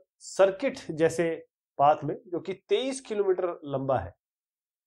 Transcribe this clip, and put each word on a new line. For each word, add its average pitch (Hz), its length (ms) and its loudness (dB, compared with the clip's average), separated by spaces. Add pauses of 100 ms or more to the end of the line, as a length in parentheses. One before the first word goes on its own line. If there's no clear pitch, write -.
(180)
सर्किट 196 600 0 (120)
जैसे 165 560 0 (320)
पाथ 143 260 6
में, 151 220 -6
जो 170 140 -4
कि 190 140 -6
तेईस 254 460 -2
किलोमीटर 185 640 0
लंबा 135 340 0
है, 87 160 -8 (720)